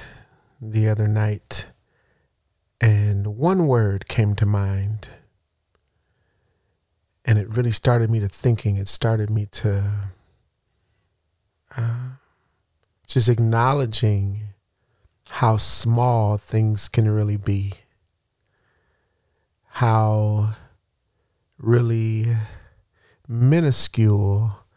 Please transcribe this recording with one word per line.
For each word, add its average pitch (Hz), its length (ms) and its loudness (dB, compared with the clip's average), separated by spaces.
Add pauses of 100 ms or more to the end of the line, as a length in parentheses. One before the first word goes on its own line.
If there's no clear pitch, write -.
(600)
the 110 280 0
other 107 180 0
night, 107 600 -2 (1120)
and 104 560 2
one 170 320 2
word 104 400 0
came 104 260 0
to 104 100 0
mind, 101 640 -2 (2250)
and 110 140 2
it 101 100 -4
really 120 220 -2
started 117 400 2
me 113 80 2
to 101 100 -2
thinking. 107 480 0
It 101 120 -4
started 107 420 -2
me 104 220 -2
to, 101 320 -2 (1900)
uh, 120 320 -4 (960)
just 120 220 0
acknowledging 113 1200 0 (840)
how 113 260 0
small 113 840 0
things 107 500 -2
can 110 200 2
really 104 280 0
be, 101 380 -2 (2000)
how 107 800 2 (1000)
really 113 800 0 (960)
minuscule 110 1300 2 (180)